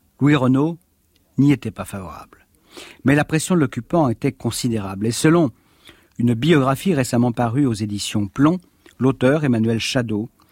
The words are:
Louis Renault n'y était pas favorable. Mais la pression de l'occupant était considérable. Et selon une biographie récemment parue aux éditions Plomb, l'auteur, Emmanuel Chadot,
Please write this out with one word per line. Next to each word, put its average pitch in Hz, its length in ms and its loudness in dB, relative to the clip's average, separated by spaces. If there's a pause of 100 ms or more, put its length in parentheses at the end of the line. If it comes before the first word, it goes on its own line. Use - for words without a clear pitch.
(200)
Louis 147 160 4
Renault 135 420 2 (600)
n'y 139 120 6
était 117 220 -2
pas 95 120 -10
favorable. - 600 -16 (580)
Mais 135 120 4
la 147 80 2
pression 156 320 0
de 170 40 4
l'occupant 135 480 0
était 123 220 -2
considérable. 110 800 -4
Et - 20 0
selon 160 400 2 (680)
une 120 140 2
biographie 135 600 2
récemment 120 380 0
parue 123 340 -2
aux 120 60 0
éditions 104 560 -4
Plomb, 156 320 0 (360)
l'auteur, 131 460 0
Emmanuel 113 380 0
Chadot, 113 500 -4 (220)